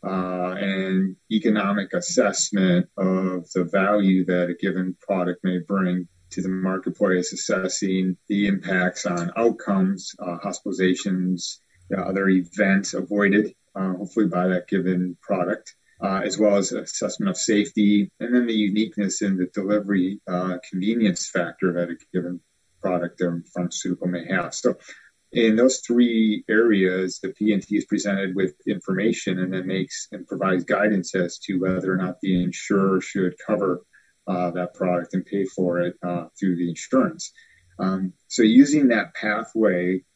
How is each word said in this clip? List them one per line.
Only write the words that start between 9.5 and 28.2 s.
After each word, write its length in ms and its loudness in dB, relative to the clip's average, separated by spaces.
uh, 240 -8
hospitalizations, 1160 -2
uh, 60 -2
other 280 0
events 640 2
avoided, 600 2
uh, 180 -2
hopefully 340 -2
by 200 0
that 200 0
given 540 0
product, 540 -4
uh, 220 -2
as 140 -4
well 180 4
as 160 0
assessment 580 -4
of 60 -2
safety, 720 2
and 140 -2
then 120 4
the 80 -2
uniqueness 680 0
in 160 0
the 100 0
delivery, 840 -2
uh, 280 -2
convenience 600 0
factor 440 -2
that 160 -2
a 60 -8
given 260 -4
product 380 -2
or 240 -2
pharmaceutical 540 -4
may 180 -4
have. 280 -4
So 240 -2
in 260 4
those 220 4
three 680 2
areas, 760 2
the 80 -4
P 220 0
and 100 2
T 140 -4
is 100 0
presented 480 -2